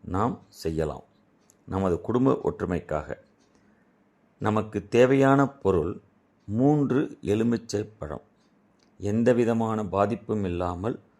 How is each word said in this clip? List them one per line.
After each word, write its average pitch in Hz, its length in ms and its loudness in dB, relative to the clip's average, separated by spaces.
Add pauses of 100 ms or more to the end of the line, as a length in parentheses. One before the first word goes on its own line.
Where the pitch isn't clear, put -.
நாம் 101 440 -4
செய்யலாம். 78 540 -6 (640)
நமது 92 340 -2
குடும்ப 123 440 0
ஒற்றுமைக்காக 85 720 -4 (1200)
நமக்கு 107 500 -2
தேவையான 135 600 6
பொருள் 92 520 0 (440)
மூன்று 135 760 0
எலுமிச்சை 110 640 -2 (140)
பழம். 76 280 -10 (720)
எந்தவிதமான 113 840 2
பாதிப்பும் 104 600 0
இல்லாமல் 90 560 -4 (200)